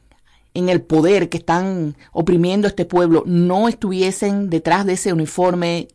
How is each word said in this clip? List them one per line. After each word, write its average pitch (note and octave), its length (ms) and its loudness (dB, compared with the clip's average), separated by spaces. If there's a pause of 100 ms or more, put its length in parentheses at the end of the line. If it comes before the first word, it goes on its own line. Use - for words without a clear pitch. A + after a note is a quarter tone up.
(540)
en F3+ 140 -2
el F3 120 2
poder, E3+ 480 2
que E3+ 100 -6
están E3+ 580 -2 (160)
oprimiendo F3+ 560 2
a - 20 -6
este F3 140 -4
pueblo, F3 420 2
no F3+ 400 2
estuviesen G3+ 840 -2
detrás E3 380 0
de F3+ 60 0
ese F#3 200 -2
uniforme, E3+ 840 -2